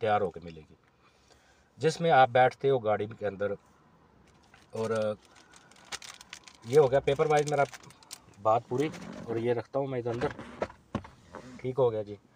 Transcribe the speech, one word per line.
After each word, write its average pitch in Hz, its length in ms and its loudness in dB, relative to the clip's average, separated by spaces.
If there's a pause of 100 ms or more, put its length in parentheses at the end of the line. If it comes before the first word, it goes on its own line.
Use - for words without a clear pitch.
तैयार 104 220 2
होके 82 180 -4
मिलेगी, 80 360 -18 (1000)
जिसमें 160 340 0
आप 131 180 8
बैठते 135 380 4
हो 131 100 4
गाड़ी 107 300 0
के 104 180 -8
अंदर। 98 300 -4 (1200)
और 110 400 -2 (1500)
ये 120 140 2
हो 139 100 8
गया 135 120 2
paper 143 260 2
wise 147 240 2
मेरा 143 140 0 (800)
बात 110 260 2
पूरी, 139 220 -2 (380)
और 117 100 -4
ये 117 140 0
रखता 117 260 -4
हूँ 139 100 -2
मैं 131 100 -6
इधर 120 120 -4
अंदर, 127 240 -4 (1300)
ठीक 127 180 -6
हो 123 120 4
गया 107 120 -2
जी। 101 160 -14 (180)